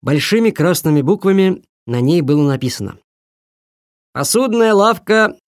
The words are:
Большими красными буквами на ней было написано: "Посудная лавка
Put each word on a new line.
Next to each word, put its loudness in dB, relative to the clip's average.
Большими 0
красными 0
буквами 0
на -2
ней 2
было 0
написано: -6
"Посудная 0
лавка 0